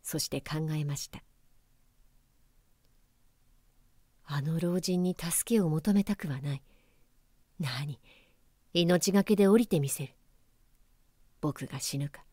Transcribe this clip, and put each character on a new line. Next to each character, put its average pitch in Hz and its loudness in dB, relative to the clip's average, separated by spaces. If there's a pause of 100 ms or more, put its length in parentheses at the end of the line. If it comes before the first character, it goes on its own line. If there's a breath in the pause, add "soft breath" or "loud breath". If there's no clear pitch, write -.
そ - -8
し - -2
て 139 -4
考 156 -6
え 151 -2
ま 143 -4
し - -10
た。 - -16 (3000)
「あ 143 -4
の 160 -2
老 175 0
人 180 0
に 180 0
助 - -2
け 208 6
を 170 2
求 160 0
め 196 4
た 202 -2
く - -10
は 131 -6
な 143 -4
い。 - -12 (960)
な 135 -6
に、 147 -10 (760 soft breath)
命 175 4
が 196 6
け 208 4
で 196 6
降 208 8
り 240 4
て 165 2
み 139 0
せ 135 -6
る。 - -20 (1200)
僕 147 -6
が 131 -10
死 - -6
ぬ 143 -4
か - -18